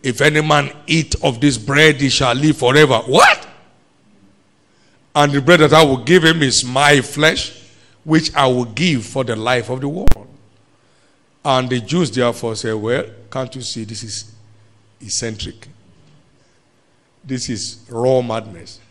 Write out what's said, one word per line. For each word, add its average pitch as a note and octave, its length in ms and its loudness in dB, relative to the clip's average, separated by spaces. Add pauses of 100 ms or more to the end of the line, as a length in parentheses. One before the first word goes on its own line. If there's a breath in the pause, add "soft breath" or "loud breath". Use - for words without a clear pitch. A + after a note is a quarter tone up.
If C3+ 180 -4
any D3+ 180 4
man D3 320 0 (160)
eat D#3+ 340 0
of A#2+ 200 -2
this C#3+ 160 2
bread, C#3+ 420 2
he C#3 80 0
shall B2+ 260 0
live D3 220 0
forever." C3 440 4
What? G3 460 2 (1700)
"And D3 160 2
the C#3 100 -2
bread D#3 200 4
that D3 120 4
I D#3+ 100 8
will C3+ 140 2
give D#3 260 2
him D#3+ 200 2
is B2+ 200 -2
my C3+ 380 2
flesh, D3+ 500 -2 (520 soft breath)
which D#3+ 320 0
I C#3+ 100 2
will B2 200 0
give B2 380 -2
for C3+ 200 -6
the A2+ 120 -6
life A2+ 340 -2
of B2+ 120 -8
the C#3+ 80 -8
world." - 380 0 (1160)
And B2+ 240 0
the B2 120 -4
Jews A#2 320 -4
therefore A#2+ 440 -4
said, A2 200 -6
"Well, A2+ 300 -4 (260)
can't C3 240 -10
you B2+ 80 -14
see A2+ 200 -10
this G#2+ 200 -14
is G#2+ 220 -14 (760)
eccentric? - 680 -10 (1500)
This C3 260 -8
is - 300 -10 (100)
raw B2+ 320 2
madness. G#2+ 580 -10 (120)